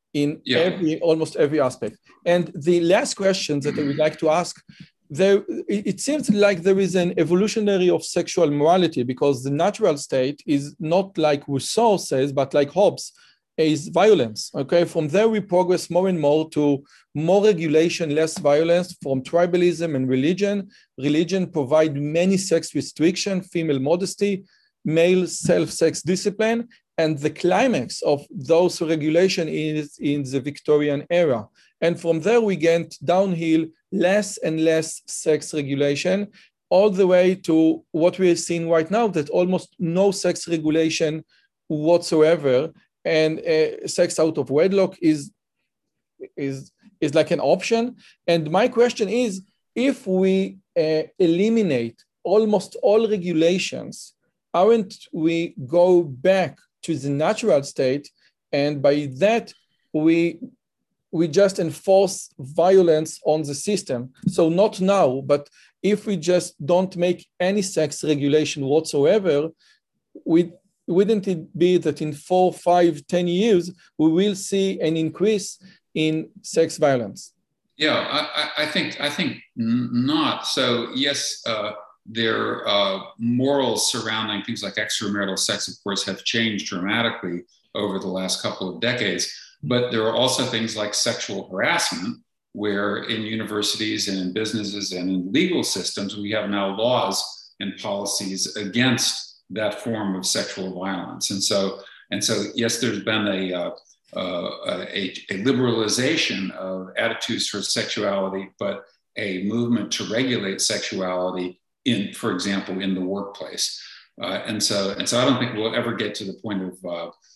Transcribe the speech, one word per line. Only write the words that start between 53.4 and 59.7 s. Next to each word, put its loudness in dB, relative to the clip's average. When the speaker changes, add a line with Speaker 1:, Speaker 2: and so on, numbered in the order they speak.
Speaker 1:
aren't 4
we -2
go 6
back 0
to -2
the -4
natural 2
state? -2
And 0
by 2
that, 0